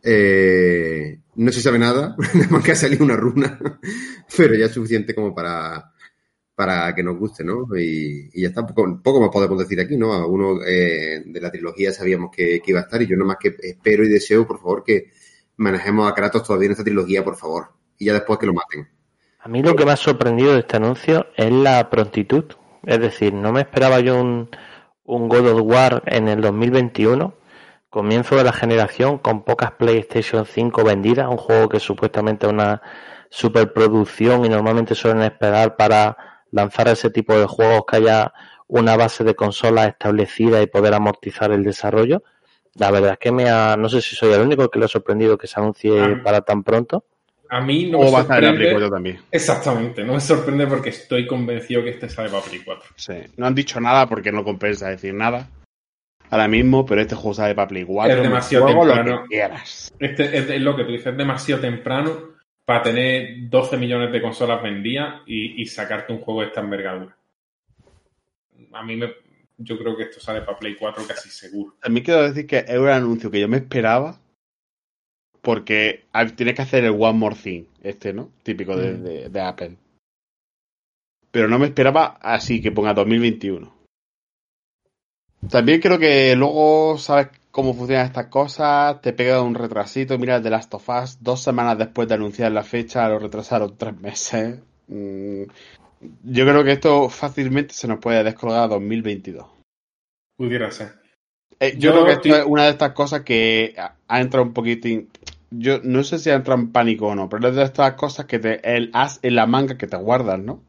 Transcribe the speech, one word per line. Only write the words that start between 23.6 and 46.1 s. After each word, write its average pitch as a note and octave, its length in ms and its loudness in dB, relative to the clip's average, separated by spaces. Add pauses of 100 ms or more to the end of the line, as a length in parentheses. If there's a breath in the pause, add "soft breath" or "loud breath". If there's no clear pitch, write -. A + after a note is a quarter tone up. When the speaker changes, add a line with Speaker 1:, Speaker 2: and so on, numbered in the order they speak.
Speaker 2:
esperaba C3 380 2
yo B2 200 2
un, A#2+ 300 -2 (540 loud breath)
un A#2 260 -4
God A#2+ 200 6
of A2+ 140 4
War B2 440 4
en A2 200 0
el G#2+ 140 0
dos G#2+ 120 2
mil A2+ 180 0
veintiuno, B2+ 640 2 (540 soft breath)
comienzo A2+ 460 0
de C3+ 80 6
la B2+ 80 4
generación A#2 680 0
con A2 260 -2
pocas A#2+ 260 0
PlayStation A2+ 720 0
cinco A2+ 380 0
vendidas, A2 460 2
un B2 80 -2
juego A2+ 320 4
que G#2+ 100 0
supuestamente G#2+ 680 -2
es G#2 40 2
una G#2 300 0 (480 loud breath)
superproducción A2 1160 2
y A2+ 40 2
normalmente A2+ 460 2
suelen A2+ 280 2
esperar A2 540 2
para G#2+ 400 4 (340 loud breath)
lanzar G#2 360 0
ese A#2 240 2
tipo A2 280 2
de G#2+ 60 4
juegos A2 420 2
que A2+ 100 2
haya A2 360 4 (340 loud breath)
una A2+ 300 4
base A2+ 260 2
de A2 120 4
consolas A2 540 2
establecida G#2+ 720 2
y G#2 60 2
poder G#2 260 2
amortizar G#2 580 -2
el G2+ 120 2
desarrollo. A2 600 0 (500)
La G2 180 0
verdad G2 220 4
es F#2+ 60 -8
que A#2+ 120 -2
me B2 180 2
ha... A2 280 4
no A2 100 0
sé A#2+ 140 0
si - 140 -8
soy A2 180 4
el G2+ 80 6
único C3+ 280 4
que - 100 -2
le A2 60 4
ha G#2+ 40 -2
sorprendido G#2+ 480 0
que - 100 -14
se - 120 -6
anuncie G#2+ 420 0
Speaker 3:
A G2+ 80 4
mí G#2 120 0